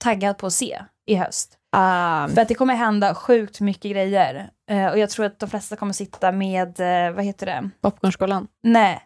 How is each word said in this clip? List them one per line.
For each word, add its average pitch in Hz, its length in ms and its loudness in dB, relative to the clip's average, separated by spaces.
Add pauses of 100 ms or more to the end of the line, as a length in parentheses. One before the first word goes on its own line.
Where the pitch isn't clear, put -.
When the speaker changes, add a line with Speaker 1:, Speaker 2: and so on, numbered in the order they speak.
Speaker 1:
taggad 202 340 0
på 202 80 -6
att 180 60 -2
se - 300 -4 (240)
i - 80 2
höst. - 380 -2 (240)
Speaker 2:
Um. 175 580 2
Speaker 1:
För 233 60 4
att 226 80 4
det 233 60 2
kommer 254 200 2
hända 208 400 2
sjukt 226 460 0
mycket 202 300 -2
grejer. 190 600 0 (200)
Eh, 196 160 2
och 175 120 2
jag 208 120 2
tror 214 160 -2
att 202 120 -6
de 202 120 -8
flesta 208 260 -8
kommer 202 160 -6
sitta 190 400 -2
med, 185 480 -2
eh, 175 340 0
vad 202 100 -4
heter 196 220 -6
det? 185 240 -6 (120)
Speaker 2:
Popcornskålen. 190 640 -2 (160)
Speaker 1:
Nej. 226 440 4